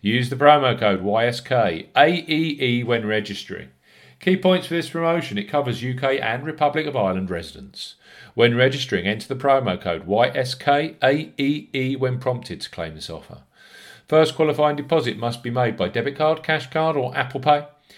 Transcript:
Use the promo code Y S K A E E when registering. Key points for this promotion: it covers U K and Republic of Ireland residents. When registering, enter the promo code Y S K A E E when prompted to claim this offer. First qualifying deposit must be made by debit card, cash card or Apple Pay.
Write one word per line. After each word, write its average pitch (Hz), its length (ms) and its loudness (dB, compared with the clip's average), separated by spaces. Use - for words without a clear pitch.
Use 123 300 0
the 135 40 -4
promo 139 420 6
code 98 240 2
Y 110 260 0
S 123 140 -4
K 101 540 0
A 143 140 8
E 160 500 -2
E 123 240 0
when 117 220 -2
registering. 104 640 -6
Key 185 180 2
points 185 280 2
for 165 80 -6
this 165 160 -2
promotion: 165 480 -2
it 101 100 -6
covers 127 360 -2
U 127 100 -4
K 135 260 0
and 117 240 -4
Republic 156 440 -2
of 135 80 -6
Ireland 95 340 -2
residents. - 680 -12
When 117 220 4
registering, 127 500 0
enter 107 220 -2
the 127 120 -6
promo 131 400 2
code 82 260 -4
Y 113 280 2
S 127 220 -4
K 147 480 0
A 147 340 0
E 143 340 -2
E 131 240 -2
when 127 220 -2
prompted 127 440 -6
to - 100 -12
claim 80 240 -10
this 78 160 -14
offer. 80 320 -16
First 156 280 4
qualifying 151 400 2
deposit 139 420 -2
must 120 260 -6
be 120 80 -6
made 120 260 0
by 90 100 -2
debit 117 300 -4
card, 156 240 2
cash 151 300 -4
card 160 260 0
or 127 180 -4
Apple 131 260 -4
Pay. 147 260 2